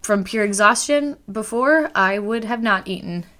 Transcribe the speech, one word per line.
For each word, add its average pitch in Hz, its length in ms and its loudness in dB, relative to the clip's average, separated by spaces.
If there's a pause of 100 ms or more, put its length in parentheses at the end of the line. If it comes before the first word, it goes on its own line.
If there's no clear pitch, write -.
from 202 220 0
pure 214 200 -2
exhaustion 233 720 2 (140)
before, 254 640 0
I 196 240 2
would 220 260 -4
have 226 180 -4
not 196 260 0
eaten. 175 380 -6 (140)